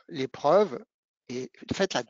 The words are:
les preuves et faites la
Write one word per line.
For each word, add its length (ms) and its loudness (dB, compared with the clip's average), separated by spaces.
les 220 -6
preuves 540 2
et 220 -8
faites 200 -2
la 160 -2